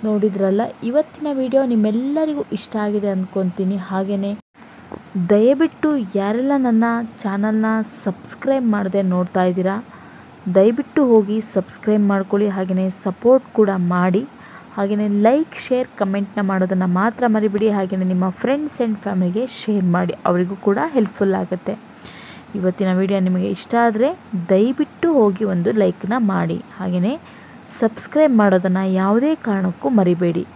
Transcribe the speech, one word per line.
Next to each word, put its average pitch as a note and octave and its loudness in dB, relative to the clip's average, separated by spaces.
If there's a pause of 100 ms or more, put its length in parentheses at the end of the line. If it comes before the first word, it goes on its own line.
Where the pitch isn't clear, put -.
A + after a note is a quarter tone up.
ನೋಡಿದ್ರಲ್ಲ, G3+ 0 (220)
ಇವತ್ತಿನ D4+ -2
ವಿಡಿಯೋ C4+ 0
ನಿಮ್ಮೆಲ್ಲರಿಗೂ C4 0
ಇಷ್ಟ - -8
ಆಗಿದೆ G#3 -2
ಅಂದ್ಕೊತೀನಿ. F#3+ -2
ಹಾಗೆಯೇ G3 -4 (960)
ದಯವಿಟ್ಟು C#4+ 2 (180)
ಯಾರೆಲ್ಲ A3 0
ನನ್ನ A#3 2 (380)
ಚಾನಲ್ನ G#3+ 0 (380)
ಸಬ್ಸ್ಕ್ರೈಬ್ C4 -2
ಮಾಡದೆ G3 0
ನೋಡ್ತಾ F3+ 0
ಇದ್ದೀರಾ, F#3 0 (720)
ದಯವಿಟ್ಟು A#3+ 2
ಹೋಗಿ A3 4
ಸಬ್ಸ್ಕ್ರೈಬ್ G#3+ -2
ಮಾಡ್ಕೊಳ್ಳಿ, G3+ 0
ಹಾಗೆಯೇ F#3+ -2
ಸಪೋರ್ಟ್ A#3+ 0
ಕೂಡ G#3+ 4
ಮಾಡಿ. F3+ 0 (480)
ಹಾಗೆಯೇ G#3 -2
like, A3+ 2
share, B3+ -2 (100)
ಕಮೆಂಟ್ನ G3 -2
ಮಾಡೋದನ್ನ F#3+ 0
ಮಾತ್ರ G3+ 0
ಮರಿಬೇಡಿ. G#3+ 0
ಹಾಗೆಯೇ F#3+ -2
ನಿಮ್ಮ F#3 0 (180)
friends C#4+ -2
and A3 -2
ಫ್ಯಾಮಿಲಿಗೆ F#3+ -2
share G#3 -4
ಮಾಡಿ, F3 0 (120)
ಅವರಿಗೂ F3+ 0
ಕೂಡ G3+ -2
helpful G#3 -2
ಆಗುತ್ತೆ. F#3 -8 (600)
ಇವತ್ತಿನ F#3 -2
video F#3+ 0
ನಿಮಗೆ F#3 0
ಇಷ್ಟ - -8
ಆದ್ರೆ A#3 0 (300)
ದಯವಿಟ್ಟು C4+ 0
ಹೋಗಿ G#3+ 2
ಒಂದು F#3 0
ಲೈಕ್‌ನ G3 0
ಮಾಡಿ, F3 0 (120)
ಹಾಗೆಯೇ F#3 -2 (600)
subscribe C4 2
ಮಾಡೋದನ್ನ F#3+ 4
ಯಾವುದೇ F#3+ 2
ಕಾರಣಕ್ಕೂ G3 -4
ಮರಿಬೇಡಿ. F3 2